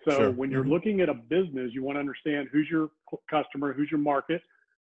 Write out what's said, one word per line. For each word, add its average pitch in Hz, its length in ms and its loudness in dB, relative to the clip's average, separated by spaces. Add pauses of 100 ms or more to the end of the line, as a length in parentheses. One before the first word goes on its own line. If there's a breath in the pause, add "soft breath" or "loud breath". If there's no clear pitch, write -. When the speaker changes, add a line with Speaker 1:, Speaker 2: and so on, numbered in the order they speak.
Speaker 1:
So 156 60 2
Speaker 2:
Sure. 135 200 4
Speaker 1:
when 131 200 -2
you're 131 120 0
Speaker 2:
Mm-hmm. 135 100 0
Speaker 1:
looking 190 280 2
at 170 60 4
a 147 60 0
business, 127 600 -2
you 131 80 -8
wanna 143 180 -4
understand 143 520 -4
who's 147 180 2
your 160 200 0 (200)
cu-, - 200 -10
customer, 143 420 -2
who's 143 180 -2
your 151 120 0
market, 147 400 0 (480)